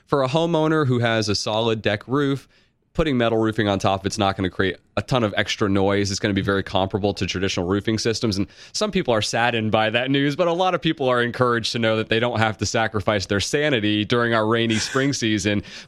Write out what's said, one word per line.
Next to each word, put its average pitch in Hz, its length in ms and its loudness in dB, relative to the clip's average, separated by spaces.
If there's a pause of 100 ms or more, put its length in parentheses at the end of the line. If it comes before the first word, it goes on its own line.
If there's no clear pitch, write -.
for 143 180 0
a 131 40 0
homeowner 156 580 2
who 127 140 0
has 113 280 0
a 104 60 0
solid 110 480 -2
deck 107 260 -2
roof, 139 400 -2 (460)
putting 156 240 0
metal 113 200 2
roofing 110 320 2
on 98 100 2
top, 98 260 0
it's 98 120 -2
not 98 180 2
gonna 95 140 -2
create 95 260 -2 (220)
a 104 40 -2
ton 123 220 0
of 101 140 0
extra 104 320 -2
noise. 98 420 2
It's 95 80 -4
gonna 107 140 0
be 98 80 0
very 98 200 0
comparable 95 520 -2
to 98 120 -4
traditional 95 400 -4
roofing 101 320 0
systems. 110 400 -2
And 107 100 -2 (260)
some 214 180 -2
people 165 220 0
are 107 80 2
saddened 113 500 0
by 110 200 2
that 127 200 0
news, 139 240 2
but 170 140 0
a - 20 0
lot 180 240 0
of - 60 -4
people 156 260 -2
are 123 160 2
encouraged 120 480 0
to 120 80 -4
know 110 160 2
that 110 140 -2
they 113 100 2
don't 113 200 0
have 110 180 2
to 107 80 -2
sacrifice 107 640 0
their 101 120 0
sanity 107 640 0
during 120 300 0
our 110 120 2
rainy 113 300 2
spring 135 380 0
season 104 500 0 (240)